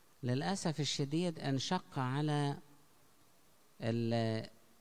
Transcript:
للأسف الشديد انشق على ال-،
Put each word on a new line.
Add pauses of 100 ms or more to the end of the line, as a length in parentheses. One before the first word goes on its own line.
(220)
للأسف
الشديد
انشق
على (1200)
ال-، (320)